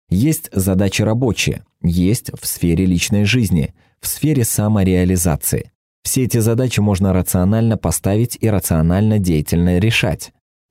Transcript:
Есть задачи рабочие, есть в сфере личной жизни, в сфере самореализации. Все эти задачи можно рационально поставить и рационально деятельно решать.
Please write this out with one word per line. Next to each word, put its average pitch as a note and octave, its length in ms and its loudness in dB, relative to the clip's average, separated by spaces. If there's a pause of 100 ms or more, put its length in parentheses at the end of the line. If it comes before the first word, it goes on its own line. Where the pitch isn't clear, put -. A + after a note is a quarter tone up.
Есть C#3+ 440 0
задачи F#2+ 500 0
рабочие, A2 640 -2 (180)
есть F2+ 480 0 (100)
в - 60 -10
сфере E2+ 400 0
личной F#2 380 0
жизни, F#2+ 500 0 (260)
в - 60 -10
сфере C#3+ 380 0
самореализации. F#2 1300 0 (320)
Все C3 200 -2
эти A#2+ 140 0
задачи A#2 420 0
можно G2 320 2
рационально G2 640 0
поставить G2+ 640 -2
и A2+ 80 0
рационально F#2+ 680 2
деятельно E2+ 600 0
решать. - 540 -2 (380)